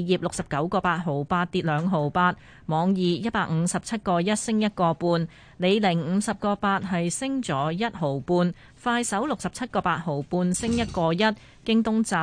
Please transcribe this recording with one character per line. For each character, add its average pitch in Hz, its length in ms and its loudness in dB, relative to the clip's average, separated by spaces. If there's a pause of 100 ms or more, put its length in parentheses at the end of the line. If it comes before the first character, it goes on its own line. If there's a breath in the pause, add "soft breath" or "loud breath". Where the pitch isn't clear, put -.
業 180 160 0
六 170 120 -4
十 185 180 -4
九 151 160 0
個 190 140 -2
八 175 180 0
毫 151 260 -2
八， 175 220 0
跌 175 160 -2
兩 160 260 0
毫 151 220 0
八； 180 240 2 (320 loud breath)
網 170 280 2
易 180 200 2
一 214 160 -4
百 202 160 0
五 165 200 0
十 180 120 -2
七 - 200 -6
個 175 220 0
一， 202 140 0
升 214 260 0
一 214 100 2
個 175 220 2
半； 170 340 0 (320 loud breath)
李 190 220 4
寧 180 180 2
五 175 220 0
十 202 140 -2
個 202 220 0
八 196 240 0
係 175 280 -2
升 269 320 -2
咗 147 320 -2
一 190 120 -2 (100)
毫 139 260 -2
半； 175 320 2 (300 loud breath)
快 240 200 0
手 220 240 -2
六 262 120 -2
十 180 120 -6
七 - 180 -8
個 - 120 -2
八 165 160 0
毫 160 260 -4
半， 180 300 0
升 233 200 -2
一 233 140 0
個 165 280 0
一； 214 180 2 (320 loud breath)
京 226 180 4
東 220 200 2
集 - 80 -4 (120)